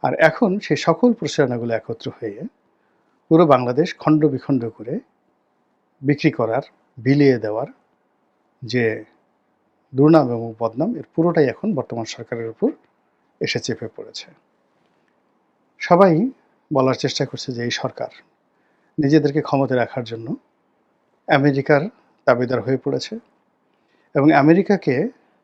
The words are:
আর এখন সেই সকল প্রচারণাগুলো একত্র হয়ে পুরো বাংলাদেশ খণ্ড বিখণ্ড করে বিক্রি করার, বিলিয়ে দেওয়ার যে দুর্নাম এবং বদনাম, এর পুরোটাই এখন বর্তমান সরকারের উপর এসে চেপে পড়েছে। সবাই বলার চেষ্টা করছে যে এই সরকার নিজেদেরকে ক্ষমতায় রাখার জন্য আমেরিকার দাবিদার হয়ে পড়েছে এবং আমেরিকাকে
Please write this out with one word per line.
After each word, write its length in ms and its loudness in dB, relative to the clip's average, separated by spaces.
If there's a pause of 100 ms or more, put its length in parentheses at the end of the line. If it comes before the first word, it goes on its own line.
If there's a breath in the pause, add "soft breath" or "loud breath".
আর 120 -2
এখন 440 2
সেই 180 -2
সকল 360 2
প্রচারণাগুলো 640 -2
একত্র 360 -8 (100)
হয়ে 220 -10 (840)
পুরো 180 6
বাংলাদেশ 480 2
খণ্ড 340 2
বিখণ্ড 420 -2
করে 280 -10 (1040)
বিক্রি 280 2
করার, 320 -2 (360)
বিলিয়ে 400 4
দেওয়ার 280 -4 (960)
যে 420 -2 (920)
দুর্নাম 340 6
এবং 300 -6
বদনাম, 380 -4
এর 80 -12 (100)
পুরোটাই 320 2
এখন 280 -4
বর্তমান 300 -8
সরকারের 440 -10
উপর 220 -4 (680)
এসে 200 -6
চেপে 360 -10
পড়েছে। 340 -18 (1500)
সবাই 520 4 (440)
বলার 200 2
চেষ্টা 320 -4
করছে 260 -12
যে 120 -8
এই 60 -4
সরকার 380 -8 (880)
নিজেদেরকে 440 2
ক্ষমতায় 380 0
রাখার 240 -6
জন্য 320 -10 (1000)
আমেরিকার 540 2 (380)
দাবিদার 340 0
হয়ে 160 -2
পড়েছে 420 -6 (960)
এবং 180 4
আমেরিকাকে 760 2 (360)